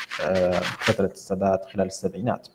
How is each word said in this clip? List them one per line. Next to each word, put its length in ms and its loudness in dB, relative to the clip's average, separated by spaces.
آه، 360 2
فترة 540 0
السادات 520 0
خلال 200 -2
السبعينات. 680 -4